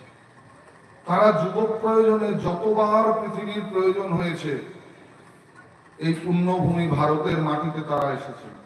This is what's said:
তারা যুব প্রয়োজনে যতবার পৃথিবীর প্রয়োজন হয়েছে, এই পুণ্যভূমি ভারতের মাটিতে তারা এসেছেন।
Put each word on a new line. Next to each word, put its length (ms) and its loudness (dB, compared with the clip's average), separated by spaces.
তারা 200 6
যুব 160 -4
প্রয়োজনে 480 4
যতবার 600 2
পৃথিবীর 520 -6
প্রয়োজন 420 0
হয়েছে, 380 -2
এই 160 0
পুণ্যভূমি 720 0
ভারতের 500 0
মাটিতে 520 -2
তারা 180 -2
এসেছেন। 340 -14